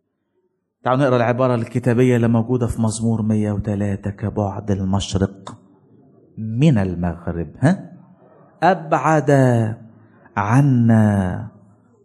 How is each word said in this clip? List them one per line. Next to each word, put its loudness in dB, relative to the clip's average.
تعالوا 0
نقرأ 2
العبارة 0
الكتابية 0
اللي 2
موجودة 0
في -6
مزمور -2
مية 0
وتلاتة: -4
"كبعد -4
المشرق -4
من 2
المغرب، -4
ها؟ 0
أبعد 2
عنا 2